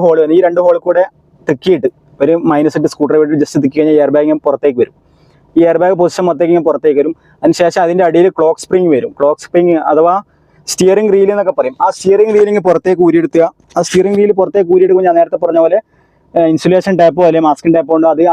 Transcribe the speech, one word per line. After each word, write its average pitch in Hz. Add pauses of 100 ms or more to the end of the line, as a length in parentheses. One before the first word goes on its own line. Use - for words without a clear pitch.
ഹോൾ 160
വരുന്നു. 156
ഈ -
രണ്ട് 175
ഹോൾ 175 (120)
കൂടെ 175 (440)
തിക്കിയിട്ട് 147 (340)
ഒരു 165 (160)
മൈനസ് 151
ഇട്ട് 151
സ്ക്രൂ 147
ഡ്രൈവർ 151
ഇട്ട് 151
just -
തിക്കി 139
കഴിഞ്ഞാൽ 151
എയർ 139
ബാഗ് 147
ഇങ്ങനെ 151
പുറത്തേക്ക് 135
വരും. - (640)
ഈ 165
എയർ 165
ബാഗ് 185
പൊസിഷൻ 175
മൊത്തത്തേക്ക് 165
ഇങ്ങനെ 160
പുറത്തേക്ക് 147
വരും. 160 (260)
അതിന് 165
ശേഷം 170
അതിൻ്റെ 175
അടിയിൽ 170 (100)
ക്ലോക്ക് 160
സ്പ്രിങ് 185
വരും. 113
ക്ലോക്ക് 143
സ്പ്രിങ് 175 (180)
അഥവാ 165 (560)
സ്റ്റിയറിംഗ് 196
റീൽ 196
എന്നൊക്കെ 190
പറയും. 127 (100)
ആ -
സ്റ്റിയറിംഗ് 208
റീൽ 208
ഇങ്ങനെ 202
പുറത്തേക്ക് 175
ഊരിയെടുക്കുക. 165 (320)
ആ 175
സ്റ്റിയറിംഗ് 196
റീൽ 208 (100)
പുറത്തേക്ക് 175
ഊരിയെടുക്കുമ്പോൾ 185
ഞാൻ 170
നേരത്തെ 170
പറഞ്ഞ 170
പോലെ, 180 (580)
ഏഹ്, 165
ഇൻസുലേഷൻ 180
ടാപ്പോ 170
അല്ലെങ്കിൽ 160
മാസ്കിംഗ് 160
ടാപ്പോ 160
കൊണ്ട് 160
അത് 151 (100)